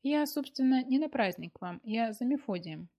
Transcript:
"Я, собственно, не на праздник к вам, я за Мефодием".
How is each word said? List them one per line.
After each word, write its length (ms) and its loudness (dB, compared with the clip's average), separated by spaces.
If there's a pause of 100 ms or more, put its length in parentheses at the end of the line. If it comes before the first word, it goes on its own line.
"Я, 220 2
собственно, 580 2
не 160 4
на 100 0
праздник 440 -2
к 80 -16
вам, 220 -8
я 300 -2
за 120 -6
Мефодием". 720 -4